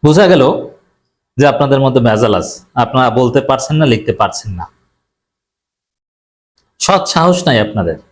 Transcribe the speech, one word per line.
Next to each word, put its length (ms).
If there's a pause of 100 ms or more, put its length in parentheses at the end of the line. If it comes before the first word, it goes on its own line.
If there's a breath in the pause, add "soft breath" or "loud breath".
বোঝা 220
গেল 420 (680)
যে 100
আপনাদের 340
মধ্যে 200
ভেজাল 340
আছে, 260 (140)
আপনারা 360
বলতে 300
পারছেন 360
না, 100
লিখতে 260
পারছেন 400
না, 160 (2000)
সৎ 300
সাহস 380
নাই 140
আপনাদের 360 (160)